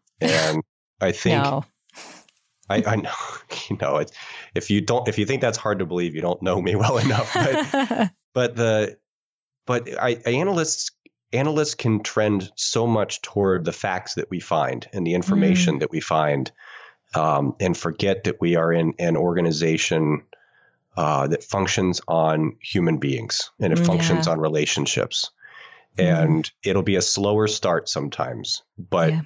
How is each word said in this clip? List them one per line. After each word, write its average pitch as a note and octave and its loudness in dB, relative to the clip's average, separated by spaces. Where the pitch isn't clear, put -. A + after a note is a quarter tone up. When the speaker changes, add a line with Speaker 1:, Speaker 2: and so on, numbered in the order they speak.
Speaker 1:
And D#2+ 0
Speaker 2:
<laughs> - -20
Speaker 1:
I F#2+ 2
think C#3+ 0
Speaker 2:
No. C#3+ -2
Speaker 1:
I, G2+ 2
I A2 2
know, - -4
<laughs> - -12
you G#2+ -4
know, C#2 0
it's, D2 -2
if - -2
you G2+ 4
don't, A#2+ 0
if G#2 -2
you G#2 2
think C3 0
that's A#2 2
hard G2+ 0
to F#2 -2
believe, F2 -2
you D#2+ -4
don't F2 -2
know F#2 0
me F#2 2
well A2 2
enough. - 0
But, C#4 0
Speaker 2:
<laughs> - -20
Speaker 1:
but A#2+ 0
the, A2 2
but B2 0
I, B2 2
analysts, D#3+ 0
analysts D3 0
can A2 0
trend G#2 0
so - 0
much A2 0
toward F#2+ 0
the E2 -2
facts F#2 -6
that - -6
we F2+ -6
find C#2 -2
and F#2+ -4
the E2+ 0
information F2+ 4
Speaker 2:
Mm. C#2 -4
Speaker 1:
that D2 -2
we D#2+ -4
find, D2+ 0
um, D2 0
and F2+ 0
forget F#2+ -2
that - -4
we E2+ 4
are E2 4
in E2+ 2
an E2+ 2
organization, D#2+ 0
uh, D2+ 0
that D#2 -2
functions F#2 -2
on D#2+ 2
human E2+ 0
beings C2+ -4
and F2 0
it E2 2
Speaker 2:
Mm, E2+ 4
Speaker 1:
functions E2+ 2
Speaker 2:
yeah. E2 0
Speaker 1:
on D#2+ -2
relationships. D2+ -2
Speaker 2:
Mm. E2 4
Speaker 1:
And D#2+ 2
it'll F#2+ 2
be G2 2
a F2+ 4
slower G#2 2
start F2+ 0
sometimes, C2 -6
but F2 2
Speaker 2:
Yeah. D#2+ 0